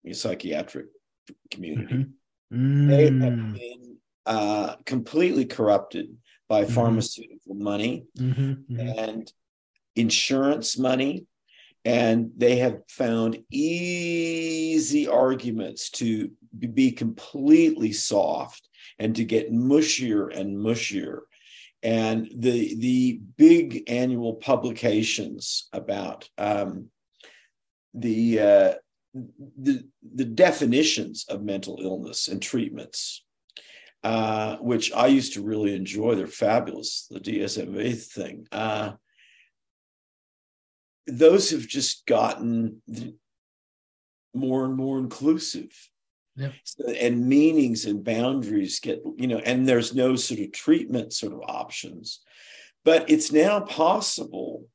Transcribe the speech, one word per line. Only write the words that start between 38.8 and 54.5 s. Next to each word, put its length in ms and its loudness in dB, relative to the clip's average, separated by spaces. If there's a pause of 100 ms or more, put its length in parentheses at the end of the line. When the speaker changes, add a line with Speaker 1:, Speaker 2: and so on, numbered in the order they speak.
Speaker 1:
those 460 6
have 160 -4
just 400 -4
gotten 760 0 (100)
th-, 220 -12 (1200)
more 320 0
and 100 -2
more 220 -2
inclusive. 760 -2 (640)
Speaker 2:
Yep. 180 -8 (100)
Speaker 1:
So, 260 -8
and 380 0
meanings 580 4
and 180 -4
boundaries 760 -2
get, 240 -6 (140)
you 100 -4
know, 100 0
and 320 0
there's 240 2
no 220 4
sort 240 -4
of 120 -6
treatment 640 0
sort 200 -6
of 140 -14
options. 760 -12 (600)
But 280 4
it's 200 4
now 280 6
possible 1160 -2